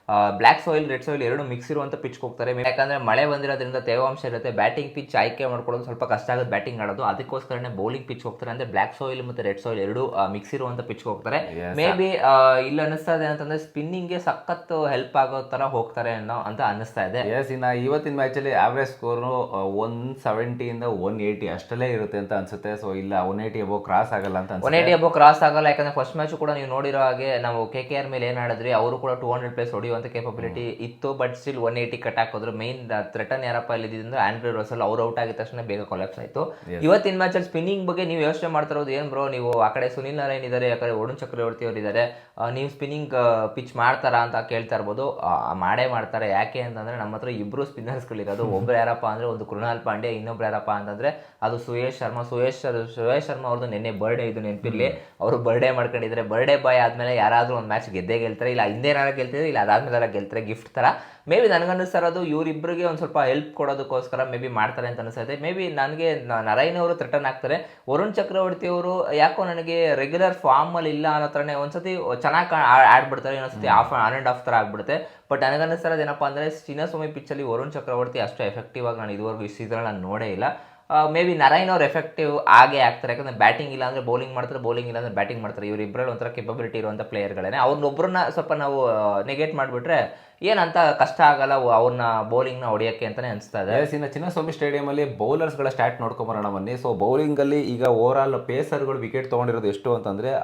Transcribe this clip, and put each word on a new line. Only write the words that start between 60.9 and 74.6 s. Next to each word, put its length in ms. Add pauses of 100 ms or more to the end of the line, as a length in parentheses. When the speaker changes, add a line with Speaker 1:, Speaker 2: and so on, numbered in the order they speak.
Speaker 1:
Maybe 200
ನನ್ಗನ್ನಿಸ್ತಾ 500
ಇರೋದು 260
ಇವ್ರಿಬ್ರಿಗೆ 640
ಒಂದ್ 120
ಸ್ವಲ್ಪ 220
ಹೆಲ್ಪ್ 340
ಕೊಡೋದಕ್ಕೋಸ್ಕರ 640 (120)
maybe 160
ಮಾಡ್ತಾರೆ 400
ಅಂತ 120
ಅನಿಸ್ತೈತೆ. 360
Maybe 320
ನನ್ಗೆ 560
ನ-, 80
ನರೈನ್ 460
ಅವರು 180
ಥ್ರೆಟನ್ 300
ಆಗ್ತಾರೆ. 640
ವರುಣ್ 240
ಚಕ್ರವರ್ತಿ 540
ಅವರು 460
ಯಾಕೋ 320
ನನಗೆ 500
ರೆಗ್ಯುಲರ್ 380
ಫಾರ್ಮ್ 420
ಅಲ್ಲಿ 140
ಇಲ್ಲ 240
ಅನ್ನೋ 140
ಥರನೇ 260
ಒಂದ್ಸತಿ 440 (240)
ಚೆನ್ನಾಗ್ 280
ಕಾ-, 100
ಆ-, 360
ಆಡ್ಬಿಡ್ತಾರೆ, 400
ಇನ್ನೊಂದ್ಸತಿ 320
Speaker 2:
ಹ್ಮ್. 120
Speaker 1:
ಆಫ್, 120
on 280
and 160
off 100
ತರ 80
ಆಗ್ಬಿಡುತ್ತೆ. 800